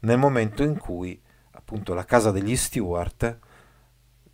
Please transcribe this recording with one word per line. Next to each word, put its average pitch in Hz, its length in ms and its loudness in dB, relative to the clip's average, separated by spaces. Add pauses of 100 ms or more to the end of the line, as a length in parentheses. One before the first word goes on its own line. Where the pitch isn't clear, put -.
nel 113 160 4
momento 127 440 2
in 147 160 0
cui 90 420 -10 (320)
appunto 98 420 -10
la 90 120 -4
casa 113 240 6
degli 101 260 0
Stuart, 117 840 -2 (960)